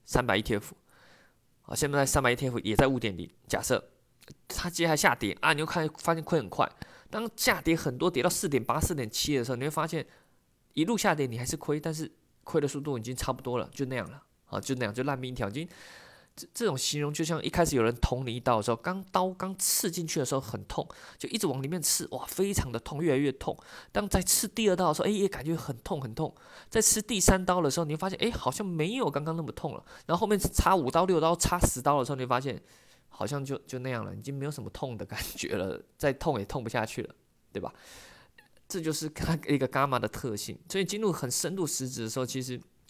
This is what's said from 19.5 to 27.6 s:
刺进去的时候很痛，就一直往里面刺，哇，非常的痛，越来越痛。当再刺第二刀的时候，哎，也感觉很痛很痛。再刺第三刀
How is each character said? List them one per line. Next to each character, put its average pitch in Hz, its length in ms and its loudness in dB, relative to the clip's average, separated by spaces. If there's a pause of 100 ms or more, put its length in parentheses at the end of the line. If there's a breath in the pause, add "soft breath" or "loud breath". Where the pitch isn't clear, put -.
刺 - 320 0
进 170 160 -4
去 160 140 -2
的 131 60 2
时 143 100 -2
候 135 60 0
很 - 240 -8
痛， - 200 -6 (320 loud breath)
就 - 120 -8
一 - 80 -4
直 202 100 0
往 131 160 -2
里 139 60 -4
面 170 120 -2
刺， - 300 0
哇， - 140 -6
非 196 280 -2
常 139 160 0
的 117 80 -4
痛， 143 240 -6
越 170 100 4
来 131 60 4
越 139 140 2
痛。 - 260 -6 (360 loud breath)
当 208 160 0
再 190 120 4
刺 - 240 2
第 214 240 2
二 180 60 6
刀 175 140 4
的 151 40 2
时 - 80 -2
候， - 60 2
哎， - 20 4
也 202 160 2
感 139 200 -2
觉 165 100 0
很 139 220 -6
痛 156 240 -6
很 113 120 -8
痛。 156 220 -4 (340 loud breath)
再 226 120 2
刺 214 200 6
第 214 160 -2
三 185 280 6
刀 180 160 4